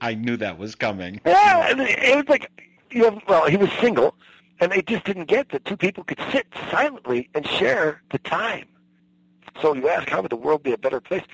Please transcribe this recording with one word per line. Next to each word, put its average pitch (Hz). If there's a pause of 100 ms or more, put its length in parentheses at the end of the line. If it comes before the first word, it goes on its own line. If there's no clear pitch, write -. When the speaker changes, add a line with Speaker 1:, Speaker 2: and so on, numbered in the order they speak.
Speaker 1:
I 117
knew 117
that 98
was 107
coming. 98
Speaker 2:
Yeah, 370
and 262
it, 233
it 262
was 285
like, 277 (400)
you 240
know, 220
well, 165
he 160
was 202
single, 156 (440)
and 175
they 196
just 214
didn't 185
get 226
that -
two 202
people 190
could - (120)
sit 262 (220)
silently 208
and 147
share 196 (100)
the 143
time. 190 (920)
So 151
you 131
ask, -
how 190
would 185
the 117
world 143
be 131
a 113
better 131
place? - (100)